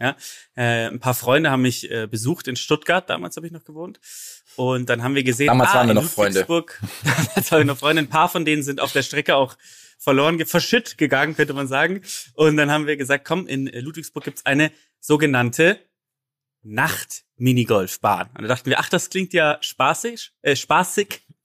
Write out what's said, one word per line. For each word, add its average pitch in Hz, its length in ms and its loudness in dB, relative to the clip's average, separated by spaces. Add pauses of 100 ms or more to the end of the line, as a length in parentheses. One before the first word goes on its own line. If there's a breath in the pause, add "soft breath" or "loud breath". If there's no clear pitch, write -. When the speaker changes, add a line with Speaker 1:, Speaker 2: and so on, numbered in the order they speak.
Speaker 1:
Ja, 135 160 -2 (400 loud breath)
äh, 117 320 0
ein - 100 -10
paar 127 160 -2
Freunde 147 380 2
haben 131 100 2
mich, 127 260 -2
äh, 110 200 -6
besucht 117 400 -4
in 127 80 -6
Stuttgart. 170 520 0
Damals 170 280 -6
hab 165 80 -14
ich 165 80 -14
noch 165 120 -18
gewohnt. 165 360 -16 (560 loud breath)
Und 127 340 -2
dann 117 140 -2
haben 131 100 -2
wir 139 80 2
gesehen, 127 240 0
Speaker 2:
Damals 131 240 4
Speaker 1:
ah, 196 60 4
Speaker 2:
waren 123 100 4
wir 113 60 4
Speaker 1:
in 107 100 4
Speaker 2:
noch 165 80 -4
Freunde. 98 300 0
Speaker 1:
Ludwigsburg, 165 400 -2 (120)
<laughs> - 120 -12
damals 151 480 -2
waren 165 80 6
wir 151 60 6
noch 143 120 -2
Freunde. 156 240 2
Ein 131 60 -6
paar 160 200 4
von 175 160 -4
denen 151 200 0
sind 135 160 -6
auf 135 120 -2
der 139 100 2
Strecke 147 340 0
auch 135 200 2 (420 loud breath)
verloren 147 400 2
ge-, 160 80 -4
verschütt - 520 0
gegangen, 147 380 2
könnte 143 180 0
man 139 140 -4
sagen. 165 340 0 (320 loud breath)
Und 151 220 4
dann 147 140 4
haben 151 180 0
wir 151 80 0
gesagt, 139 280 -2
komm, 175 220 -4
in, 135 220 -6
äh, - 100 -12
Ludwigsburg 151 460 -12
gibt's - 200 -12
eine 147 280 2 (260 soft breath)
sogenannte 147 800 2 (840)
Nacht-Minigolfbahn. 110 1700 -2
Und - 60 -12
da 110 60 -4
dachten 123 220 -4
wir, - 100 0
ach, - 80 -4
das - 200 -2
klingt 185 240 -6
ja 151 280 2
spaßig, 160 720 -4 (100)
äh, 143 140 2
spaßig, 185 680 0 (220)